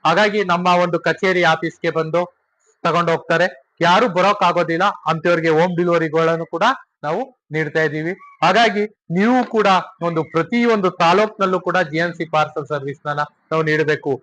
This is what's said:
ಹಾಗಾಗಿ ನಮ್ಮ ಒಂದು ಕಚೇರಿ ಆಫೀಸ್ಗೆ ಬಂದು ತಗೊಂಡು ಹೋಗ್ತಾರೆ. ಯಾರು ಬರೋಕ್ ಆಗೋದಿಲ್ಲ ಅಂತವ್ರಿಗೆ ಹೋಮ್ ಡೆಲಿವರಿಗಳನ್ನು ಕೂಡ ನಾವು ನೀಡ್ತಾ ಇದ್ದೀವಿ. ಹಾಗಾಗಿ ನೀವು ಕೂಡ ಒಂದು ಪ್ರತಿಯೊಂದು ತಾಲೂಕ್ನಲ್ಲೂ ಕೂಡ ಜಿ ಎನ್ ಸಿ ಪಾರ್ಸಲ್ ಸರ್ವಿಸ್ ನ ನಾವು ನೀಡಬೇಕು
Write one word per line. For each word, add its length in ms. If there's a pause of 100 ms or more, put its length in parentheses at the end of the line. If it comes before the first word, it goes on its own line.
ಹಾಗಾಗಿ 380
ನಮ್ಮ 240 (180)
ಒಂದು 140
ಕಚೇರಿ 440
ಆಫೀಸ್ಗೆ 560
ಬಂದು 240 (600)
ತಗೊಂಡು 280
ಹೋಗ್ತಾರೆ. 360 (340)
ಯಾರು 260
ಬರೋಕ್ 360
ಆಗೋದಿಲ್ಲ 400 (280)
ಅಂತವ್ರಿಗೆ 380
ಹೋಮ್ 280
ಡೆಲಿವರಿಗಳನ್ನು 680
ಕೂಡ 180 (400)
ನಾವು 180 (300)
ನೀಡ್ತಾ 360
ಇದ್ದೀವಿ. 260 (300)
ಹಾಗಾಗಿ 400 (320)
ನೀವು 240 (160)
ಕೂಡ 120 (400)
ಒಂದು 160
ಪ್ರತಿಯೊಂದು 680 (120)
ತಾಲೂಕ್ನಲ್ಲೂ 580
ಕೂಡ 180 (140)
ಜಿ 60
ಎನ್ 160
ಸಿ 200
ಪಾರ್ಸಲ್ 340
ಸರ್ವಿಸ್ 400
ನ 160 (280)
ನಾವು 120
ನೀಡಬೇಕು 480 (120)